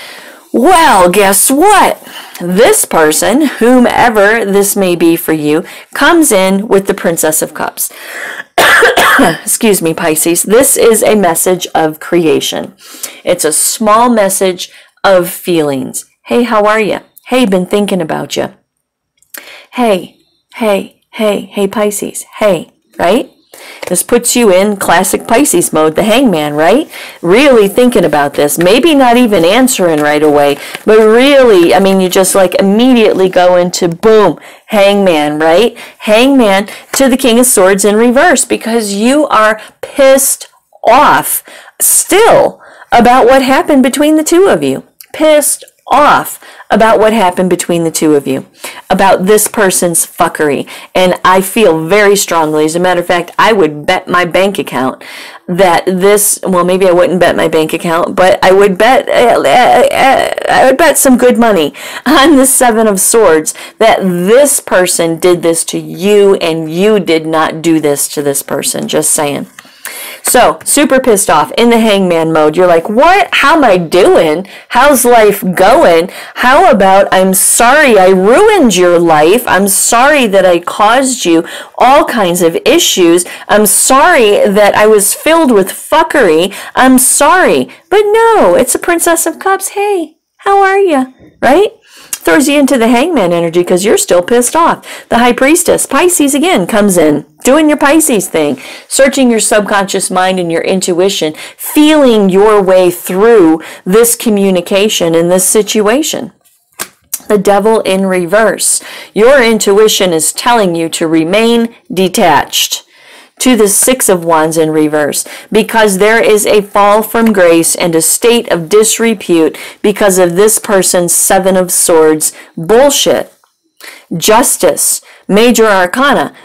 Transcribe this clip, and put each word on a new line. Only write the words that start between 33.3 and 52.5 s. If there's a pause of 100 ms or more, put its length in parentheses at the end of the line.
into,
boom, (280)
hangman,
right? (220)
Hangman (260)
to
the
King
of
Swords
in
reverse
because
you
are (200)
pissed (360)
off (360)
still (300)
about
what
happened
between
the
two
of
you. (300)
Pissed (240)
off (280)
about
what
happened
between
the
two
of
you, (440)
about
this
person's
fuckery. (280)
And
I
feel
very
strongly,